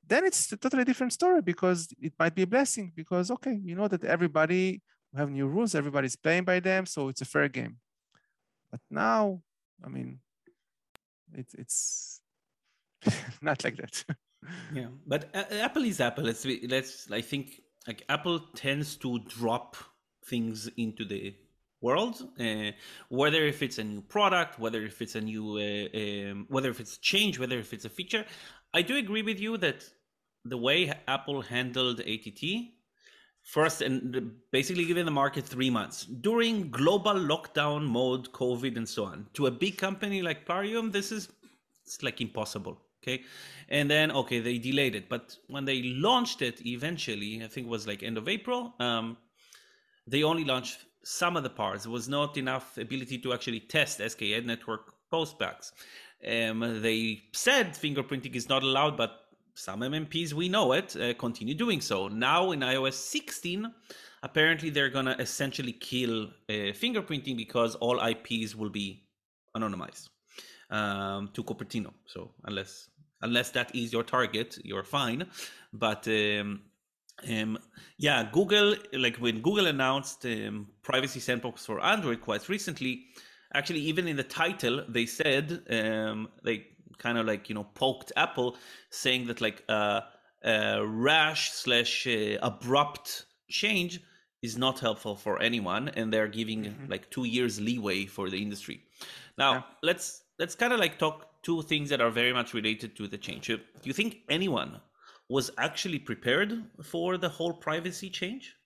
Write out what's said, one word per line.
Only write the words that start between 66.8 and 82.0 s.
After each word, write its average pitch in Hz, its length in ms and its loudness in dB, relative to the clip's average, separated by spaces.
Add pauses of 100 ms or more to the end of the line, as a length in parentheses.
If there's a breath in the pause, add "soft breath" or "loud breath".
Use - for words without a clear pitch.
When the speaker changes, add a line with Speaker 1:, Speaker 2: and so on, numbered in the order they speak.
Speaker 2:
because 113 380 2
all 120 240 2
I 113 160 2
Ps 113 400 -4
will 107 160 -4
be 101 380 -8 (480)
anonymized, 101 520 -6 (600 loud breath)
um, 101 640 -2
to 120 100 -4
Cupertino. 110 500 -6 (140)
So - 240 -12 (140)
unless, 98 440 -8 (340)
unless 120 280 2
that 123 240 -2
is 117 180 -2
your 117 100 2
target, 117 640 0
you're 98 180 -4
fine. 139 440 0 (460 loud breath)
But, 107 360 0
um, 104 540 2 (680)
um, 110 280 0 (420 loud breath)
yeah, 123 340 2
Google, 208 420 6 (200)
like, 123 220 2
when 117 260 0
Google 196 240 4
announced, 135 600 0
um, 107 400 -4 (160)
Privacy 131 380 0
Sandbox 123 440 -2
for 107 160 -4
Android 165 400 2